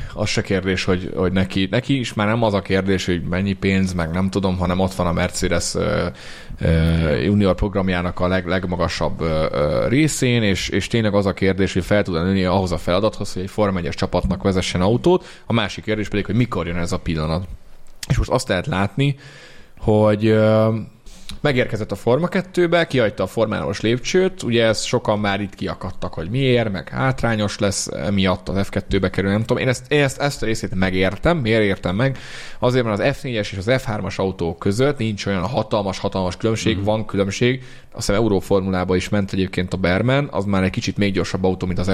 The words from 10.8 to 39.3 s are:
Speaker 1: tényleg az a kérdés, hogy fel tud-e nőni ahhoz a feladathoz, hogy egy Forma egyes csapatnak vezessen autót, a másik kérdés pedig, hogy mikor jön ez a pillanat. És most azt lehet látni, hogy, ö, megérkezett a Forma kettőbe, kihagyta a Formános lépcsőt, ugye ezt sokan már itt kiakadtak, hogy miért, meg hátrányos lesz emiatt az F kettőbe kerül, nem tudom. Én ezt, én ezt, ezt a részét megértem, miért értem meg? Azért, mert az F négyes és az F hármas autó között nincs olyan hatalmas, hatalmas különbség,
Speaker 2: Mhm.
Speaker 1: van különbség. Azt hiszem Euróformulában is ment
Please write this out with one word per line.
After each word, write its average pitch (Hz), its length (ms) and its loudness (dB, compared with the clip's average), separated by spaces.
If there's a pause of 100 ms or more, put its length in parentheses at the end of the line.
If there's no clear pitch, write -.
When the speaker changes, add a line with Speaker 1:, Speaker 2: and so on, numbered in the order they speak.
Speaker 1:
tényleg 110 280 0
az 101 120 4
a 95 80 2
kérdés, 95 380 2
hogy 90 120 0
fel 104 180 2
tud-e 85 200 -2
nőni 95 220 2
ahhoz 90 280 2
a 80 60 -2
feladathoz, 101 540 0
hogy 92 100 -6
egy 95 80 -8
Forma 98 280 0
egyes 80 160 -4
csapatnak - 480 -2
vezessen 92 380 0
autót, 123 460 4 (200)
a - 60 -2
másik 104 320 -2
kérdés 107 240 -2
pedig, 98 180 -2
hogy 95 100 -2
mikor 117 300 0
jön 85 100 -4
ez 85 160 -2
a 87 60 -2
pillanat. 80 480 -2 (640)
És 131 80 2
most - 140 0
azt - 180 0
lehet 92 180 0
látni, 135 500 0 (640)
hogy, 107 480 4
ö, 110 420 6 (720)
megérkezett 120 520 0
a 98 40 -4
Forma 139 300 2
kettőbe, 175 600 2
kihagyta 113 360 0
a 95 40 2
Formános 98 540 -2
lépcsőt, 185 640 0
ugye 117 220 2
ezt 110 200 2
sokan 110 340 0
már 101 220 -2
itt 101 140 -6
kiakadtak, 87 600 -6
hogy 82 160 -6
miért, 120 420 2
meg 87 160 -6
hátrányos 123 680 0
lesz 101 280 0
emiatt 95 640 0
az 98 180 0
F - 20 -10
kettőbe 95 420 0
kerül, 98 200 0
nem 104 100 2
tudom. 117 220 0
Én 127 60 2
ezt, - 240 -2
én 147 100 4
ezt, 131 180 0
ezt 143 220 -2
a 110 40 -2
részét 110 280 -2
megértem, 95 640 2
miért 113 240 2
értem 95 340 0
meg? 131 220 0 (400)
Azért, 123 260 2
mert 104 160 0
az 131 160 0
F - 60 -14
négyes 113 300 -4
és 98 60 -6
az 98 120 -2 (100)
F - 40 -12
hármas 98 340 -4
autó 90 380 -2
között 127 420 0
nincs 110 280 -4
olyan 95 200 -2
hatalmas, 104 520 -2
hatalmas 92 380 -2
különbség, 110 400 0
Speaker 2:
Mhm. 98 80 -4
Speaker 1:
van 107 220 0
különbség. 120 560 0 (300)
Azt - 140 -8
hiszem 101 160 2
Euróformulában 95 760 2
is 90 120 -2
ment 101 240 0